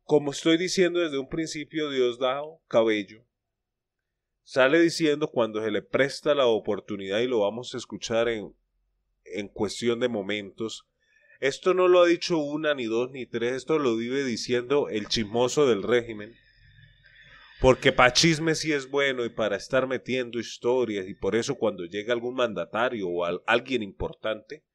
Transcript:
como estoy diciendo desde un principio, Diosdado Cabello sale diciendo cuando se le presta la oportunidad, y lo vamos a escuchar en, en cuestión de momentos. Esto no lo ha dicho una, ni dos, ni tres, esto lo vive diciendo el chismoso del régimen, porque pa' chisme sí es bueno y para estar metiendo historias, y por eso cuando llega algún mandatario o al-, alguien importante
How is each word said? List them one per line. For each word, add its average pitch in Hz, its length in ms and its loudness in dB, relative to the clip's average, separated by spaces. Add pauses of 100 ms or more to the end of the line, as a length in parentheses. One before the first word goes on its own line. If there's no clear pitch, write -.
como 147 300 0
estoy 165 260 2
diciendo 175 420 0
desde 156 180 -2
un 135 120 -6
principio, 156 600 -6
Diosdado 131 760 -2
Cabello 110 580 2 (1160)
sale 139 380 4
diciendo 156 500 2
cuando 110 320 0
se 110 80 -2
le 101 100 -2
presta 139 540 0
la 135 120 4
oportunidad, 101 720 -2
y 123 80 0
lo 123 120 0
vamos 107 340 -2
a 131 40 -8
escuchar 113 500 -4
en, 110 260 -6 (720)
en 101 240 -8
cuestión 117 540 -2
de 123 80 0
momentos. 104 760 -6 (540)
Esto 139 340 0
no 185 140 4
lo 180 140 8
ha 175 60 8
dicho 170 300 0
una, 151 360 -2
ni 131 120 -4
dos, 117 260 -2
ni 135 140 -10
tres, 120 280 -2
esto 156 260 -2
lo 127 160 2
vive 123 300 -2
diciendo 123 640 0
el 104 180 -4
chismoso 120 580 0
del 110 160 4
régimen, 113 540 -2 (1300)
porque 127 300 6
pa' 127 220 6
chisme 160 400 2
sí 151 200 -2
es 135 160 -4
bueno 135 360 0
y 113 40 -4
para 107 260 -2
estar 127 320 -2
metiendo 120 520 -4
historias, 110 680 -2
y 98 80 -12
por 98 200 -2
eso 120 200 0
cuando 98 300 -2
llega 104 280 -4
algún 120 220 -4
mandatario 110 720 -2
o 87 160 -2
al-, 90 220 -4
alguien 123 340 0
importante 107 840 -8 (100)